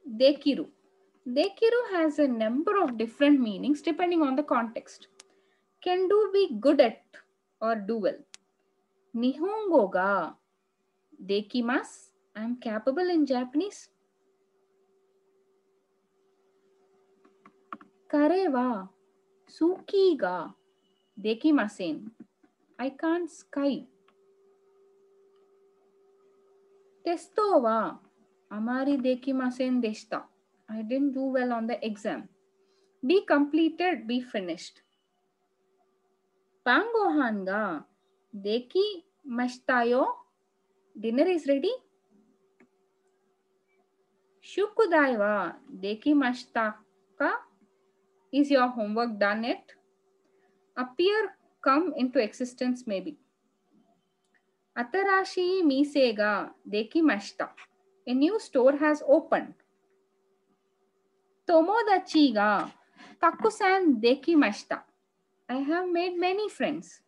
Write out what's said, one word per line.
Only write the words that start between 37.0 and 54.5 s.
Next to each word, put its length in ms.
ga 400
dekimashita 1500
yo. 320
Dinner 300
is 160
ready. 280
Shukudai 800
wa 320
dekimashita 1040
ka? 120
Is 160
your 180
homework 520
done 240
yet? 260
Appear, 640
come 340
into 220
existence 720
maybe. 320